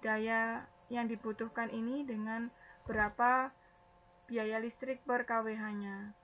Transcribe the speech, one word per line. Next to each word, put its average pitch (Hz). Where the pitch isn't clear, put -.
daya 226
yang 240
dibutuhkan 220
ini 240
dengan 226
berapa 240
biaya 220
listrik 254
per 240
K 226
W 220
H-nya. 208